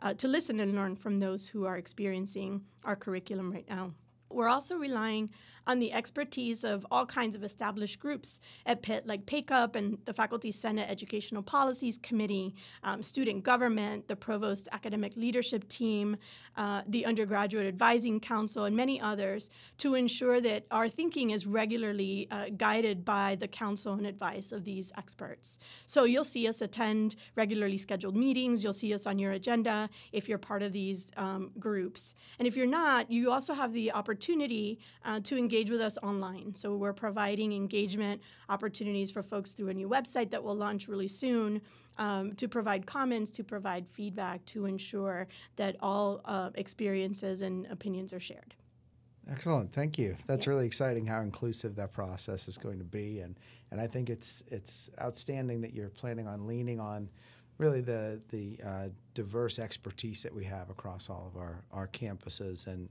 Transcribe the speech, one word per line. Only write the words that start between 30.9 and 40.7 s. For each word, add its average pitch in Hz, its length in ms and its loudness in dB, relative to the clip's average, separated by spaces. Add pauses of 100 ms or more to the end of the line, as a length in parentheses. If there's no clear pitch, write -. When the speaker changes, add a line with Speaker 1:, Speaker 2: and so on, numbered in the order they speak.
Speaker 1:
um, 190 440 -4
groups. 196 560 -2 (240)
And 240 80 4
if 247 100 0
you're 254 80 4
not, 269 460 4
you 240 200 4
also 269 220 2
have 262 200 0
the 226 180 2
opportunity, 226 880 2 (260)
uh, 214 140 0
to 262 180 2
engage 233 220 6
with 226 220 4
us 214 220 2
online. 196 520 -2
So 202 220 -2
we're 202 160 2
providing 208 580 2
engagement 202 720 0 (260)
opportunities 202 640 -2
for 202 100 -6
folks 196 300 -4
through 196 160 -4
a 190 60 -2
new 190 160 -2
website 240 400 2
that - 120 -4
will 208 140 -2
launch 208 320 -2